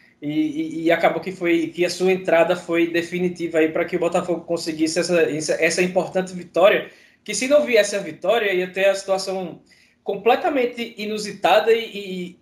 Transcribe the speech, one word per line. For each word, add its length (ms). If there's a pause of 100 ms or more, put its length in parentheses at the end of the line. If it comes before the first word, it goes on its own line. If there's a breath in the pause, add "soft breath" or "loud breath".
(220 loud breath)
e, 100
e, 520
e 80
acabou 300
que 100
foi, 360
que 180
a 40
sua 220
entrada 440
foi 320
definitiva 720
aí 100
pra 160
que 100
o 40
Botafogo 420
conseguisse 580
essa, 220
essa, 320
essa 280
importante 520
vitória, 560 (340 loud breath)
que 100
se 140
não 180
viesse 300
a 40
vitória, 540
ia 180
ter 140
a 100
situação 680 (400 soft breath)
completamente 960
inusitada 720
e, 720